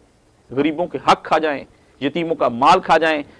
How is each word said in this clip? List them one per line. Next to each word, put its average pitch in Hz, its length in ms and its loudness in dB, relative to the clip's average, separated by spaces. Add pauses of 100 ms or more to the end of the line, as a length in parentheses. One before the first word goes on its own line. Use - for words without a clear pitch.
(500)
गरीबों 147 360 -2
के 147 120 -8
हक 190 280 2
खा 160 120 0
जाएं, 151 260 -4 (360)
यतीमों 160 340 -4
का 143 140 0
माल 143 320 4
खा 175 180 2
जाएं, 156 260 0 (140)